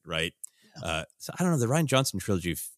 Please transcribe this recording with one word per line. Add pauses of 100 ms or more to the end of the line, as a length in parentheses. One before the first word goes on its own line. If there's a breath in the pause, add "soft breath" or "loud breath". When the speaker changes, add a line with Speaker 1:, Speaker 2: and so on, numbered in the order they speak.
Speaker 1:
right? (500 loud breath)
Speaker 2:
Yeah.
Speaker 1:
Uh, (140)
so
I
don't
know,
the
Rian
Johnson
trilogy
f-,